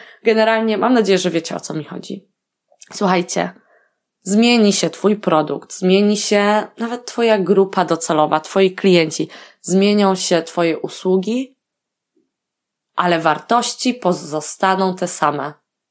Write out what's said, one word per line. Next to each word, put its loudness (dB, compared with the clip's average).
generalnie 2
mam 2
nadzieję, 4
że -2
wiecie, -4
o -8
co -8
mi -6
chodzi. -14
Słuchajcie, -2
zmieni 2
się -2
twój 0
produkt, -2
zmieni 2
się 0
nawet -8
twoja 0
grupa 2
docelowa, 0
twoi 0
klienci, 2
zmienią 2
się 0
twoje -2
usługi, -4
ale 0
wartości 0
pozostaną -2
te -6
same. -4